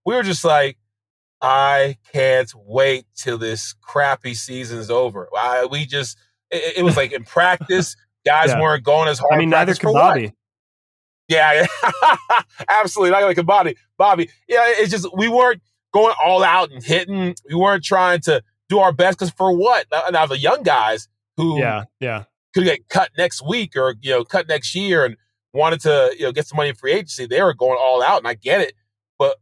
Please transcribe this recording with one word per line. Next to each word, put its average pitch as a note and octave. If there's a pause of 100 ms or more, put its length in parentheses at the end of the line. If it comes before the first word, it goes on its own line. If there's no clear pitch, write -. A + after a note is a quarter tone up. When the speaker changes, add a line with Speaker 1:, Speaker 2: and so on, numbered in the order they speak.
Speaker 1:
We G#3+
were B3
just F3+
like, C#3+ (640)
"I C#3 (160)
can't C3
wait B2+ (100)
till A#2+
this A2+
crappy C3+
season's A#2
over." A#2
I, B2
we D3
just, C3+ (320)
it, E3
it F3+
was E3
like C3+
in C3
practice, F3+ (140)
Speaker 2:
<laughs> -
Speaker 1:
guys D3+
Speaker 2:
Yeah. C3+
Speaker 1:
weren't D3+
going D#3
as C#3+
hard C#3+
Speaker 2:
I D3
Speaker 1:
in -
Speaker 2:
mean, E3
neither E3
Speaker 1:
practice -
Speaker 2:
could -
Speaker 1:
for A2
what? D#3+
Speaker 2:
Bobby. A2+ (960)
Speaker 1:
Yeah, D#3 (180)
yeah. -
<laughs> -
Absolutely. G3
Not G3+
like F3+
a F3
Bobby. F3+ (200)
Bobby. F#3 (200)
Yeah, A#3
it's G#3+
just, F#3+ (100)
we G#3+
weren't A#3+ (300)
going G#3+
all F#3
out F3
and B2+
hitting. F3+ (140)
We D3+
weren't F#3+
trying F3+
to D3 (260)
do G3+
our F#3
best F3+
'cause F3+
for F#3
what? G#3+
Now, D#3
now D#3+
the C3+
young G#3+
guys A2 (300)
who D#3+
Speaker 2:
Yeah, A2 (140)
yeah. A2+ (280)
Speaker 1:
could F#3
get D#3
cut F#3
next F3
week G#3+
or, C3
you C3+
know, B2
cut F3
next D#3
year F3+
and G#2+ (380)
wanted D#3
to, C#3
you D3
know, C3
get D3
some D3
money D3
in B2
free C3
agency, D#3
they C3+
were F3
going B2+
all C3
out, F3
and E3+
I A#2+
get C#3+
it. D#3 (440)
But C#3